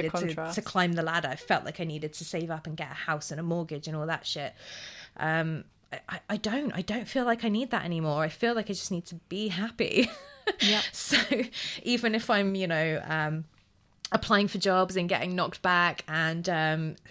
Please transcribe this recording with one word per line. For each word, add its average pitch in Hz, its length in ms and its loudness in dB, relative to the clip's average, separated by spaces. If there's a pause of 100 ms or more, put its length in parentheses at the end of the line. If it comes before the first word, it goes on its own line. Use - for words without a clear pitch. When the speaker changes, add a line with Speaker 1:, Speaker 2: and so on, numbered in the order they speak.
Speaker 1:
needed 160 80 0
to, 175 60 0
Speaker 2:
contrast. 165 380 -2
Speaker 1:
to 214 60 0
climb 180 320 2
the 165 80 2
ladder. 160 260 0
I 135 80 -4
felt - 280 0
like 156 160 -8
I 175 40 -4
needed 151 300 -6
to 165 100 -8
save 165 260 -4
up 160 160 -6
and 160 100 -6
get 147 140 -8
a - 40 -10
house - 360 -4
and 151 100 -6
a - 20 -4
mortgage 165 460 -2
and 156 80 -4
all 151 100 -2
that 160 200 -4
shit. - 280 -4 (640)
Um, 160 460 0 (280)
I, 131 160 -10
I, 180 120 -8 (100)
I 214 80 2
don't, 226 340 0
I 185 100 -2
don't 220 240 -4
feel 254 180 0
like 233 200 2
I 226 40 2
need 220 220 2
that 220 140 0
anymore. 160 380 0
I 156 60 2
feel 240 260 2
like 220 160 0
I - 20 -4
just - 180 -6
need 175 160 -2
to 165 100 -12 (120)
be 208 200 -2
happy. 214 680 2
<laughs> - 60 -14 (400)
Speaker 2:
Yep. 208 320 4
Speaker 1:
So - 240 2 (640)
even 240 320 2
if 220 160 0
I'm, 202 240 4
you 190 140 0
know, 160 360 2
um, 156 420 -2 (680)
applying 208 340 4
for 196 120 -4
jobs 185 380 4
and 175 120 2
getting 180 260 0
knocked - 260 -2
back 175 460 4
and, 160 420 0
um, 160 460 2 (160)